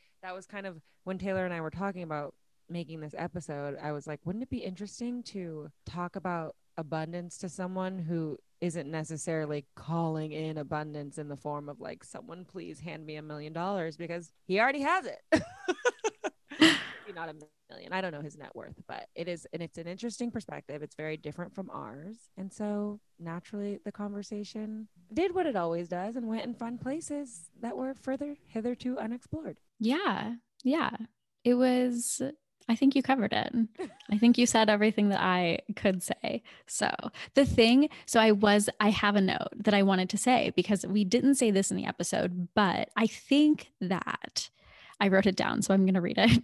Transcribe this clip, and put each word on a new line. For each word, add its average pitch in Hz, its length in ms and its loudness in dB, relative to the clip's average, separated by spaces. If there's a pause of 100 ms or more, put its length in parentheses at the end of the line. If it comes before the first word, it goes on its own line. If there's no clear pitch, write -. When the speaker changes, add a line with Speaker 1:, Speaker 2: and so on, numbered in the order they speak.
(240)
Speaker 1:
that 185 100 -10
was 185 140 -14
kind 196 180 -12
of 170 160 -12 (220)
when 185 160 -6
Taylor 190 260 -2
and 180 80 -4
I 170 80 -4
were 160 80 -4
talking 185 320 -6
about 151 320 -6 (340)
making 165 320 -10
this 151 160 -12
episode, 143 640 -8
I 151 120 -6
was 147 160 -8
like, 151 180 -10
"Wouldn't 190 160 -6
it 254 80 -10
be 247 140 -6
interesting 208 640 -8
to 160 440 -10 (160)
talk 175 300 -8
about 170 400 -6 (220)
abundance 165 600 -8
to 196 120 -10
someone 185 500 -6
who 160 400 -4 (200)
isn't 165 300 -4
necessarily 156 840 -4
calling 160 560 -2
in 156 260 -6
abundance 151 640 -8
in 151 80 -8
the 143 80 -8
form 147 340 -8
of, 143 100 -14
like, - 240 -12
'Someone - 400 -16
please 165 360 -14
hand 156 260 -12
me 151 120 -12
a 151 40 -12
million 151 320 -12
dollars,' 170 440 -4
because 170 340 -10 (160)
he 185 120 0
already 269 220 2
has 320 240 0
it." 165 160 -10 (100)
<laughs> 480 1000 -2 (260)
Maybe - 540 4
not 165 160 -10
a 156 60 -12 (340)
million. - 240 -12
I 190 80 -2
don't 185 100 -4
know 147 100 -10
his 151 160 -12
net - 180 -18
worth, - 320 -14
but - 280 -12
it 170 120 -8
is, 175 260 -8
and 165 80 -8
it's 165 160 -12
an 165 100 -12
interesting 226 440 -8
perspective. 147 500 -10
It's 151 140 -12
very 156 220 -6
different 165 360 -10
from 190 160 -10
ours. 143 480 -12 (200)
And 190 140 -10
so 208 480 -6 (200)
naturally 185 640 -8
the 208 80 -8
conversation 208 960 -10 (260)
did 349 220 0
what 370 100 0
it 277 100 -2
always 170 340 0
does 185 260 -6
and 240 120 -6
went 220 180 -4
in 240 80 -8
fun 233 240 -10
places 294 720 -8 (120)
that 233 160 -6
were 262 160 -4
further 277 420 -6 (120)
hitherto 247 500 -4
unexplored. 240 600 -8 (220)
Speaker 2:
Yeah. 240 560 0 (280)
Yeah. 294 280 2 (520)
It 247 120 6
was, 247 680 2 (480)
I 233 60 4
think 269 200 6
you 262 80 4
covered 269 300 2
it. - 200 -2 (300)
Speaker 1:
<laughs> - 280 -14
Speaker 2:
I 208 60 2
think 233 200 8
you 240 100 6
said 220 220 6
everything 208 400 4
that 196 120 2
I 180 380 2 (160)
could 190 260 0
say. - 400 -4 (260)
So - 220 0 (460)
the 277 100 8
thing, 247 440 8 (160)
so - 140 4
I 220 120 8
was, 208 380 6 (100)
I 208 100 6
have 202 260 2
a 202 60 6
note - 360 0
that 202 180 4
I 202 80 6
wanted 185 280 4
to 214 60 -2
say - 380 4
because 190 320 2
we 208 160 2
didn't 247 320 4
say 233 160 4
this 196 180 2
in 185 80 -2
the 196 80 -2
episode, 180 680 -2
but 196 400 2
I 220 120 2
think 302 640 2 (100)
that - 680 -6 (480)
I 202 120 4
wrote 190 180 6
it 190 80 4
down. - 260 0
So - 120 2
I'm 190 120 6
gonna 185 160 4
read - 160 0
it 233 260 6